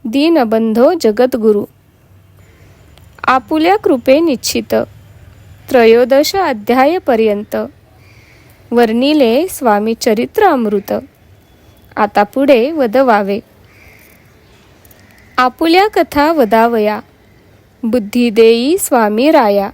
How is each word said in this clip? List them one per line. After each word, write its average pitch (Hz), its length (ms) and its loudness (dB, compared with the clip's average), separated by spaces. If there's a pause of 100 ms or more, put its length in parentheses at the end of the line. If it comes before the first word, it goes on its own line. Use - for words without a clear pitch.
दीनबंधो 233 960 0
जगद्गुरु. 220 640 0 (1600)
आपुल्या 311 520 0
कृपे 294 440 0
निश्चित. 247 540 -4 (960)
त्रयोदश 247 680 2
अध्यायपर्यंत 247 1200 -2 (1120)
वर्णिले 240 800 0
स्वामी 220 520 -2
चरित्र 247 460 -2
अमृत. 214 460 -2 (1040)
आता 208 260 0
पुढे 262 500 0
वदवावे. 233 680 0 (2000)
आपुल्या 330 500 0
कथा 311 440 -2
वदावया, 226 680 0 (840)
बुद्धी 240 480 -2
देई 233 480 2
स्वामी 233 520 0
राया. 208 440 2